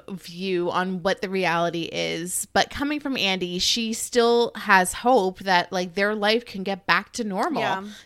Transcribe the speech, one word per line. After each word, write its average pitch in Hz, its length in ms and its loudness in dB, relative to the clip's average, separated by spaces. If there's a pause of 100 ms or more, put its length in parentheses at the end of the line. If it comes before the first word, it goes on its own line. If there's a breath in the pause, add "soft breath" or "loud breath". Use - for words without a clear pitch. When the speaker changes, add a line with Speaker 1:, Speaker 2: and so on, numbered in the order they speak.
Speaker 1:
view 180 600 -4
on 185 320 -2
what 185 180 0
the 196 100 -4
reality 170 640 0
is. 165 600 -4
But - 180 2
coming 285 300 -4
from 269 160 -6
Andy, 180 420 -2
she 226 340 -2
still 233 600 2
has 196 380 4
hope 208 480 2
that, 185 320 2
like, 180 220 -4
their 202 200 2
life 220 300 0
can 190 180 -10
get 196 240 -6
back 180 280 4
to 240 100 -4
normal. 214 380 -2
Speaker 2:
Yeah. 143 220 -2 (220 loud breath)